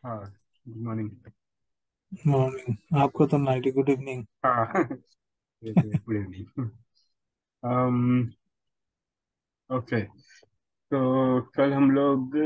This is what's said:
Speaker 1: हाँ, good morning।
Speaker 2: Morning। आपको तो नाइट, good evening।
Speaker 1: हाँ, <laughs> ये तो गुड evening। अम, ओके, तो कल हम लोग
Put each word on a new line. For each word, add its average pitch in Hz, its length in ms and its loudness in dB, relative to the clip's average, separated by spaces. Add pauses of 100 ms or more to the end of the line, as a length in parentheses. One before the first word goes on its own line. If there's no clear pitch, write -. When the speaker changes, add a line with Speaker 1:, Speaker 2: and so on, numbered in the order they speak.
Speaker 1:
हाँ, 104 300 -12 (340)
good 113 140 -14
morning। 110 280 -6 (1160)
Speaker 2:
Morning। 131 500 0 (260)
आपको 139 240 2
तो 151 120 2
नाइट, 131 360 0
good 135 140 2
evening। 131 380 -4 (200)
Speaker 1:
हाँ, 120 200 2
<laughs> 139 380 -4 (600)
ये 110 80 -10
तो 104 260 0
गुड 110 180 -6
evening। 101 540 -8 (960)
अम, 123 680 0 (1400)
ओके, 120 260 -2 (880)
तो 131 520 2
कल 139 300 0
हम 139 180 4
लोग 139 440 2 (120)